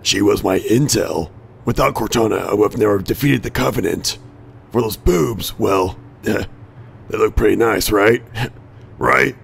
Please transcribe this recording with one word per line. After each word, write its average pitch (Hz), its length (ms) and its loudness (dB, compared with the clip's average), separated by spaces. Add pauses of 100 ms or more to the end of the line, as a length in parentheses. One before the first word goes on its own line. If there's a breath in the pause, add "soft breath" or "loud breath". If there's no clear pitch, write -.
She 95 200 -2
was 101 220 2
my 95 160 2
intel. 107 680 0 (340)
Without 135 300 0
Cortana, 104 540 0
I 95 60 -2
would 104 180 4
have 123 80 -8
never 104 180 4
defeated 123 440 0
the 120 80 -8
Covenant. 101 680 -2 (520)
For 117 100 0
those 110 160 -2
boobs, 127 640 -2
well, 95 400 0 (120)
<laughs> - 120 -20
they 101 240 -2 (640)
look 107 260 0
pretty 104 200 4
nice, 107 340 0
right? 107 320 4 (120)
<laughs> 117 180 -6 (460)
Right? 131 460 2